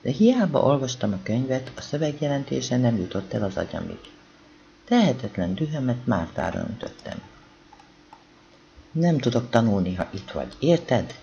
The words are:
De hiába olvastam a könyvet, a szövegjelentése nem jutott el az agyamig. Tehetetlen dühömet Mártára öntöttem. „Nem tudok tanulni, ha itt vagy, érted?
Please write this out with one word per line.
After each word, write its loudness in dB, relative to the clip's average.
De -4
hiába 4
olvastam 2
a -6
könyvet, -2
a -14
szövegjelentése -2
nem 4
jutott -4
el 0
az -2
agyamig. -6
Tehetetlen 2
dühömet -2
Mártára 0
öntöttem. -8
„Nem 2
tudok 0
tanulni, 2
ha -4
itt -12
vagy, -8
érted? 2